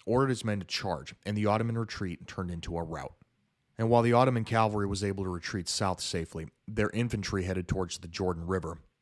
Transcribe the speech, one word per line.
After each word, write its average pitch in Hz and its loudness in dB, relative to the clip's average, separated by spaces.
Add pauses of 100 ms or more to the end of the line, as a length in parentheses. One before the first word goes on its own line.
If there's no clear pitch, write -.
ordered 131 2
his 120 -2
men 107 -2
to 92 -8
charge, 78 -4 (100)
and 104 -2
the 104 0
Ottoman 113 2
retreat 98 -6
turned 90 -6
into 85 -6
a 85 -2
rout. 80 -8 (640)
And 113 0
while 120 8
the 117 6
Ottoman 120 6
cavalry 107 4
was 98 -2
able 98 0
to 92 -2
retreat 87 -4
south 95 -2
safely, 82 -6 (200)
their 107 0
infantry 104 -2
headed 92 -2
towards 92 -2
the 85 -12
Jordan 85 -2
River, 82 -2 (240)